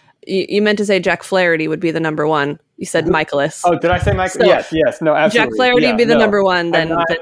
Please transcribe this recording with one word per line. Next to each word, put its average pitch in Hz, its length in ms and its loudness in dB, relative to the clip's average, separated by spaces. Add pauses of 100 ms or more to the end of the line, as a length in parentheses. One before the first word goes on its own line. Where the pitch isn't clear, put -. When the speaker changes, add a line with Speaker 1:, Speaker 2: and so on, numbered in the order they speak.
(260)
Speaker 1:
you, 190 220 -2
you 202 140 0
meant 214 160 2
to 208 80 -2
say 196 140 2
Jack 175 240 -2
Flaherty 170 440 0
would 156 120 -4
be 165 120 -2
the 160 80 -4
number 151 280 -2
one. 151 320 -2 (180)
You 185 80 -10
said 165 200 -2
Speaker 2:
Who? 175 60 2
Speaker 1:
Michaelis. 151 540 -2
Speaker 2:
Oh, 175 120 2
did 170 140 0
I 180 80 2
say 202 140 0
Michael? 185 280 -2
Speaker 1:
So, 220 60 4
Speaker 2:
Yes, 170 240 2
yes. 151 300 0
No, 156 120 2
Speaker 1:
Jack 151 120 2
Speaker 2:
absolutely. 226 320 0
Speaker 1:
Flaherty 247 280 2
Speaker 2:
Yeah, 247 60 2
Speaker 1:
would 226 60 -2
be 240 80 2
the 226 100 2
Speaker 2:
no. 226 40 4
Speaker 1:
number 208 240 2
one, 180 240 0
Speaker 2:
I'm 170 40 -4
Speaker 1:
then, 165 180 0
Speaker 2:
not 170 180 -2
Speaker 1:
then 165 140 -2